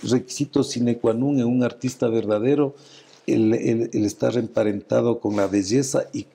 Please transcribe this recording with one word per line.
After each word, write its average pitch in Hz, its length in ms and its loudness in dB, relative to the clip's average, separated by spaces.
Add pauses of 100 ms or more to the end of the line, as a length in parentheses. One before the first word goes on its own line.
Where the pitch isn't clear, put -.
requisito 127 640 -2
sine 120 340 -2
qua 113 140 2
non 135 260 0
en 117 80 0
un 127 160 2
artista 131 460 -2
verdadero 113 680 0 (520)
el, 113 280 2
el, 117 400 -2
el 110 100 0
estar 113 320 -2
emparentado 113 840 0
con 104 180 -2
la 98 100 2
belleza 110 640 0
y, - 220 -8